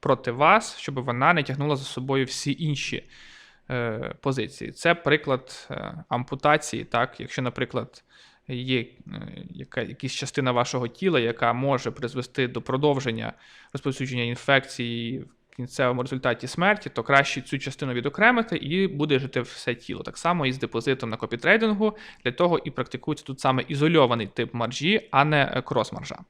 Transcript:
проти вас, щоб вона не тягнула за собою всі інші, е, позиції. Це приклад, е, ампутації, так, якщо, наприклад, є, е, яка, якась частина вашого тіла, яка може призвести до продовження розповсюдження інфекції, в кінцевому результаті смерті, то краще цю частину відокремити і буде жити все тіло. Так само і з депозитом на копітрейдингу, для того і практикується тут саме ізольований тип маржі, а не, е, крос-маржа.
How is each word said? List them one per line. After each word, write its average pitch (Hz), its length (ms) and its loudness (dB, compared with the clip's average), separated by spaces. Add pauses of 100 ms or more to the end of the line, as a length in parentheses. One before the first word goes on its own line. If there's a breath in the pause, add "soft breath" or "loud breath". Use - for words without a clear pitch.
проти 131 300 2
вас, 160 480 4
щоб 135 260 -6
вона 123 280 4
не 165 100 2
тягнула 143 340 0
за 131 80 -8
собою 135 400 -2
всі - 340 -4
інші, - 500 -4 (600 loud breath)
е, 120 500 -4
позиції. - 520 -4
Це 165 220 4
приклад, 147 760 0
е, - 380 -10
ампутації, 139 760 0
так, - 360 -2
якщо, - 220 -6
наприклад, 123 640 -4 (440 soft breath)
є, 127 320 0
е, 117 80 -6 (600)
яка, - 320 -6
якась 127 300 -6
частина 131 400 -2
вашого 120 360 0
тіла, 165 320 2
яка 117 320 0
може 127 380 0
призвести 123 580 -4
до 123 140 -6
продовження 127 680 0 (400 loud breath)
розповсюдження 131 500 -4
інфекції, 120 1000 0 (280)
в - 40 -20
кінцевому 123 460 0
результаті 127 440 -2
смерті, 190 440 0
то - 120 -4
краще 139 380 2
цю 135 180 -4
частину 135 340 -6
відокремити 196 640 2
і 180 300 0
буде 147 320 2
жити 131 220 -2
все - 340 -4
тіло. - 280 -10
Так - 160 -10
само 170 280 2
і 127 60 2
з 135 60 -6
депозитом 123 520 -2
на 110 60 -4
копітрейдингу, 208 800 2 (280 loud breath)
для 123 80 0
того 175 260 4
і 135 120 -4
практикується 131 560 -6
тут 131 140 -10
саме 131 280 2
ізольований 139 580 6
тип 139 280 -4
маржі, 127 560 0
а 139 140 6
не, 151 300 2
е, 127 60 0
крос-маржа. - 580 -4 (120)